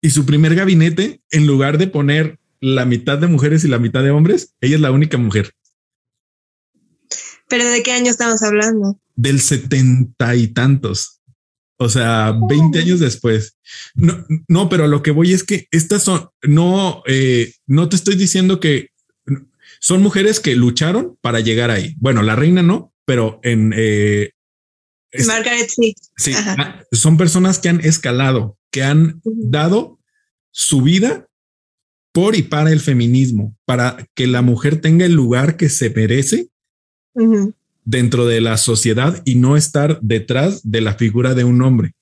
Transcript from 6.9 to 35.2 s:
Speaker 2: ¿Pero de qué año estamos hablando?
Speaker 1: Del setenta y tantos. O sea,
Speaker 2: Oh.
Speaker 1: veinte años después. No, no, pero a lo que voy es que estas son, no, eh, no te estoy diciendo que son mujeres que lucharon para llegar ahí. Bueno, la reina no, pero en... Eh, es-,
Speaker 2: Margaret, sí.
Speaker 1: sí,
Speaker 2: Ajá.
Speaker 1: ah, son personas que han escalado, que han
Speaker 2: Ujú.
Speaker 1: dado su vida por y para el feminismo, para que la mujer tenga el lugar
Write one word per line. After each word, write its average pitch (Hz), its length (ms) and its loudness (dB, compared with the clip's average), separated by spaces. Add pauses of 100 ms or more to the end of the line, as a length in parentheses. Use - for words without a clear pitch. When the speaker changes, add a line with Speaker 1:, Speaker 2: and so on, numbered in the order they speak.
Speaker 2:
¿Pero 240 200 -2
de 240 140 -2
qué 247 100 -4
año 247 180 0
estamos 226 320 -2
hablando? 208 580 -2 (160)
Speaker 1:
Del 135 240 0
setenta 127 960 0
y 117 120 2
tantos. 123 720 -2 (560)
O 123 120 -2
sea, 113 420 0
Speaker 2:
Oh. 113 160 0
Speaker 1:
veinte 147 320 2
años 175 220 0
después. 110 560 -2 (400)
No, 170 280 0 (220)
no, 170 220 2
pero 170 160 0
a 151 40 2
lo 143 140 0
que 156 80 0
voy 165 220 2
es 185 100 0
que - 300 -6
estas 165 320 0
son, 185 240 -2 (140)
no, 175 640 2
eh, 127 460 0 (140)
no 160 220 2
te 190 80 -2
estoy 202 180 0
diciendo 185 460 0
que 147 300 -2 (880)
son 185 220 0
mujeres 202 360 2
que 135 160 -2
lucharon 151 640 0
para 117 200 -2
llegar 113 320 0
ahí. 85 260 -4
Bueno, 113 240 0
la 110 140 0
reina 175 260 2
no, 175 300 0 (120)
pero 113 380 -2
en... 110 340 0
Eh, 104 540 0 (800)
es-, - 160 -4
Speaker 2:
Margaret, 226 420 -4
sí. 226 260 -2 (220)
Speaker 1:
sí, - 180 -4
Speaker 2:
Ajá. 202 240 -4
Speaker 1:
ah, - 240 -8 (100)
son 156 240 2
personas 180 420 2
que 175 100 -4
han 170 120 0
escalado, 131 760 -2 (140)
que 131 140 -6
han 160 400 2
Speaker 2:
Ujú. 220 160 -6 (100)
Speaker 1:
dado 165 480 -2 (520)
su - 320 -2
vida 190 440 0 (840)
por 196 240 0
y 165 60 0
para 156 300 0
el 156 80 2
feminismo, 120 840 0
para 123 400 -4 (100)
que 127 120 -4
la 123 160 0
mujer 143 380 0
tenga 165 260 2
el 170 80 2
lugar 135 420 2